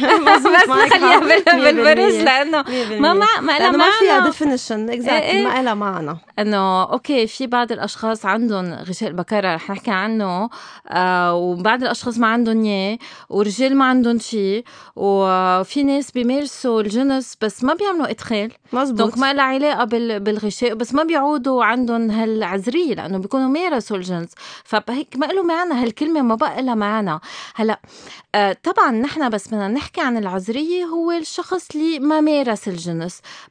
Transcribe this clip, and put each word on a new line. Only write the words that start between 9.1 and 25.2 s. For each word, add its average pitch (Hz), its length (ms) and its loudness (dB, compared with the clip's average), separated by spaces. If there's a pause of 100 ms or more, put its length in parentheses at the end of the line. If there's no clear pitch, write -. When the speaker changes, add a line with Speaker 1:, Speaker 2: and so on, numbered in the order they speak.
Speaker 2:
رح - 140 -8
نحكي 202 220 -6
عنه، 202 580 -2 (380)
آه، 180 480 0
وبعض 180 460 0
الأشخاص 240 360 -4
ما 233 100 2
عندهم 226 380 2
إياه، 202 320 -2 (320)
ورجال 214 480 0
ما 269 80 4
عندهم 240 340 2
شي، 208 440 -2 (320)
وفي 190 880 2
ناس 277 280 0
بيمارسوا 254 720 -2
الجنس 254 600 -2
بس 214 220 -4
ما 269 100 0
بيعملوا 359 360 -2
إدخال. 220 420 -6 (220)
Speaker 1:
مزبوط. 254 240 -2
Speaker 2:
دونك 226 200 0
ما 269 160 0
لها 277 100 0
علاقة 269 400 0
بال-، 226 360 -2
بالغشاء، 214 540 -2
بس 226 200 -6
ما 294 100 2
بيعودوا 269 600 0
عندهم 233 480 0
هالعذرية 220 840 -2
لأنه 170 240 -6
بيكونوا 262 300 -2
مارسوا 269 500 -2
الجنس. 180 320 -6 (340)
فهيك - 520 -4
ما 269 100 -2